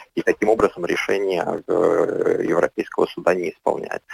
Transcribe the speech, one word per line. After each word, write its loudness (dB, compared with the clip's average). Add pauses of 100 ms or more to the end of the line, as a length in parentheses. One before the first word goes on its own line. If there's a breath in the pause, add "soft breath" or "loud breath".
(160 loud breath)
И -4
таким 0
образом 2
решение, 0 (240)
э, 2
Европейского 0
суда 0
не -2
исполняет. -4 (120 loud breath)